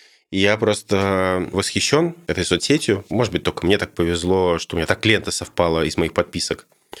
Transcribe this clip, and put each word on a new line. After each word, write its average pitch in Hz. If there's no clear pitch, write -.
Я 196
просто 98
восхищён 143
этой -
соцсетью. 98
Может 110
быть, 87
только -
мне 98
так -
повезло, 87
что -
у 85
меня 80
так -
лента 104
совпала 82
из 78
моих 85
подписок. -